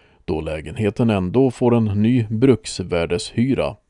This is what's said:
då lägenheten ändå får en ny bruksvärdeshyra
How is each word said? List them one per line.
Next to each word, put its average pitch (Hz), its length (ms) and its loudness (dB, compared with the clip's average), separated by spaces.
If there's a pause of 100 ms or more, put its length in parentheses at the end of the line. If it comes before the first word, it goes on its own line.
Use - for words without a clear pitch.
(240)
då 78 160 -4
lägenheten 80 720 -2
ändå 104 400 2
får - 240 0
en 117 100 2
ny 110 460 2
bruksvärdeshyra 107 1500 0 (140)